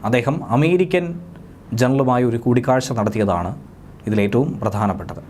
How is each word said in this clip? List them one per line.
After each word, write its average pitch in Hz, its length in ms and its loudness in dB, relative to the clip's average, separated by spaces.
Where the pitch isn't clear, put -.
അദ്ദേഹം 123 260 2
അമേരിക്കൻ 175 480 2
ജനറലുമായി 127 500 4
ഒരു 117 160 -2
കൂടിക്കാഴ്ച 127 420 2
നടത്തിയതാണ് 98 540 0
ഇതിലേറ്റവും 107 420 2
പ്രധാനപ്പെട്ടത്. 101 680 -2